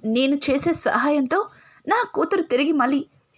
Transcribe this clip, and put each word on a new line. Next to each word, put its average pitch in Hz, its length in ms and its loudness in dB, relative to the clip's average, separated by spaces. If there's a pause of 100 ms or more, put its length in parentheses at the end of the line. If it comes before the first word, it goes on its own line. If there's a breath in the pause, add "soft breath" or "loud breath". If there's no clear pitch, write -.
నేను 262 300 2
చేసే 285 380 0
సహాయంతో 285 680 0 (480 loud breath)
నా 415 120 2 (140)
కూతురు 392 280 0
తిరిగి 277 300 0
మళ్ళీ 277 300 0 (360)